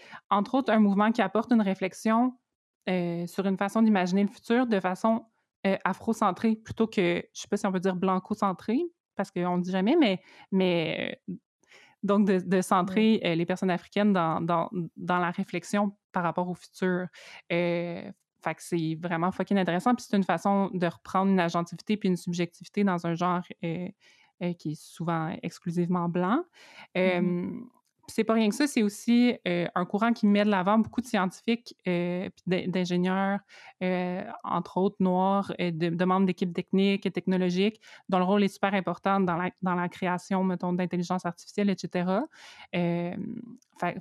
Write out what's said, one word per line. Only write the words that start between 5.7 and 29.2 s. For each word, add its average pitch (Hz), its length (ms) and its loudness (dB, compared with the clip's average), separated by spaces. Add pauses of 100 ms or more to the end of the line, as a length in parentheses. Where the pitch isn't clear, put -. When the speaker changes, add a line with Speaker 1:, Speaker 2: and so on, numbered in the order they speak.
Speaker 1:
afrocentrée 220 720 0
plutôt 220 320 -2
que, 175 440 0
je - 80 -16
sais - 60 -14
pas 202 100 -4
si - 80 -4
on 196 60 0
peut 185 80 0
dire 185 160 0
blanco-centrée, 190 880 -2 (320)
parce 196 160 -6
qu'on 180 240 -2
le 180 80 0
dit 180 80 -6
jamais, 196 240 2
mais, 220 260 2 (300)
mais, 180 640 0 (160)
euh, - 20 -10 (680)
donc 202 240 4
de, 190 140 4
de 180 200 0
centrer, 202 600 2
Speaker 2:
Ouais. 170 80 0
Speaker 1:
euh, 165 60 0
les 170 100 0
personnes 185 240 -2
africaines 202 420 0
dans, 165 280 0
dans, 170 280 0 (280)
dans 180 220 -2
la 175 120 -2
réflexion 196 680 -2 (140)
par 180 140 -2
rapport 180 240 -2
au 180 60 -4
futur. 180 520 -2 (460)
Euh, 175 580 -2 (320)
fait 160 140 -6
que - 80 -20
c'est 160 360 -2
vraiment 175 300 -2
fucking 196 280 0
intéressant, 180 360 0
puis - 140 -4
c'est 214 80 0
une 190 80 2
façon 196 500 0
de 175 120 0
reprendre 190 440 -2
une 190 80 4
agentivité 170 580 -2
puis 202 120 -2
une 180 80 2
subjectivité 175 680 -4
dans 175 240 0
un 170 80 0
genre, 175 280 0 (220)
euh, 170 240 -4 (540)
euh, 175 120 -2
qui 151 180 -6
est - 100 -10
souvent 160 500 -6 (120)
exclusivement 175 640 -2
blanc. 180 340 0 (540)
Euh, 180 240 2
Speaker 2:
Mm-hmm. 175 400 -2 (480)
Speaker 1:
puis - 80 -16
c'est 220 80 2
pas 220 100 2
rien 220 140 2
que 208 80 0
ça, 294 100 0
c'est 247 160 0
aussi, 240 640 2